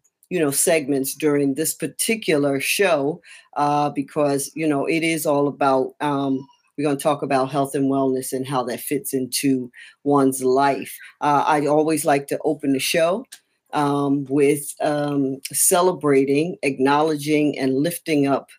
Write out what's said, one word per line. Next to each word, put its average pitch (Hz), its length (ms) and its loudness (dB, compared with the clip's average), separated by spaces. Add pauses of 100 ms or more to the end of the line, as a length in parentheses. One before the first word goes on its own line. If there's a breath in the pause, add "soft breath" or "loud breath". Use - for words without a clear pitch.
(280)
you 180 100 -4
know, 147 140 2
segments 139 640 0
during 143 400 0
this 151 200 -4
particular 147 840 -2
show, 165 600 0 (360 loud breath)
uh, 147 340 0
because, 139 640 -2
you 160 140 -2
know, 143 180 0
it 160 160 0
is 160 240 -2
all 143 220 2
about, 135 520 0
um, 139 460 -2 (320 soft breath)
we're 147 60 -2
gonna 147 120 0
talk 143 260 -2
about 135 280 0
health 139 240 -2
and 135 160 0
wellness 135 420 0
and 131 140 -4
how 131 180 -2
that 117 160 -6
fits - 320 -6
into 131 580 -2 (340 loud breath)
one's 135 400 2
life. 135 520 0 (240 loud breath)
Uh, 147 240 2
I 151 220 2
always 151 380 2
like 143 240 0
to 143 160 -4
open 147 280 -2
the 135 60 0
show, 175 460 0 (480)
um, 143 560 0
with, 143 520 0
um, 143 600 -2 (120)
celebrating, 147 1120 2
acknowledging, 147 920 2
and 131 220 0
lifting 151 480 0
up 135 220 -2 (100)